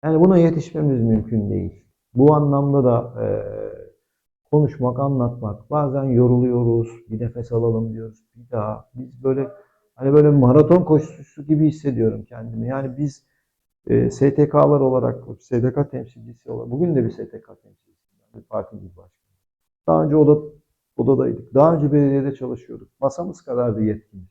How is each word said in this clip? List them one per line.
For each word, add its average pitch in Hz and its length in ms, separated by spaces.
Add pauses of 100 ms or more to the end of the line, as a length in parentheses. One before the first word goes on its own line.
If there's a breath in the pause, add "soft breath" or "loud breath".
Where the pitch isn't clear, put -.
Yani 160 200
buna 185 140
yetişmemiz 156 640
mümkün 110 480
değil. 98 320 (320)
Bu 143 200
anlamda 143 500
da, 117 400
e, - 20 (1200)
konuşmak, 139 480
anlatmak, 120 720
bazen 139 340
yoruluyoruz, 123 840 (220)
bir 110 100
nefes 120 320
alalım 113 400
diyoruz, 113 320 (120)
bir 120 140
daha. 107 440
Biz 127 300
böyle, 135 240 (460 soft breath)
hani 135 180
böyle 147 180
maraton 147 540
koşucusu - 600
gibi 151 220
hissediyorum 113 560
kendimi. 117 440
Yani 135 300
biz, 143 280 (600)
e, 120 240
S 139 240
T 147 140
K'lar 147 320
olarak, 127 440 (140)
S 120 240
D 127 100
K 143 160
temsilcisi 120 600
olarak, 120 200
bugün 156 260
de 120 80
bir 113 60
S 110 180
T - 120
K - 140
temsilcisi, - 600 (180)
bir 113 80
parti 107 340
il 92 200
başkanı. - 400 (500)
Daha 160 180
önce 151 120
oda-, 151 360 (440)
odadaydık, 127 580
daha 156 200
önce 147 180
belediyede 139 420
çalışıyorduk. - 540 (120)
Masamız 170 420
kadar 120 340
bir 110 60
yetkimiz. 107 480